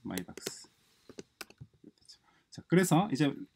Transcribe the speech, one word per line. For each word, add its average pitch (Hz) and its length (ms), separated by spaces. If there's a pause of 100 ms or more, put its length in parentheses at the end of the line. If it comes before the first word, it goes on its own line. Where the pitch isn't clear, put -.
마이박스. - 680 (1800)
자, - 160
그래서 175 460
이제 139 220 (220)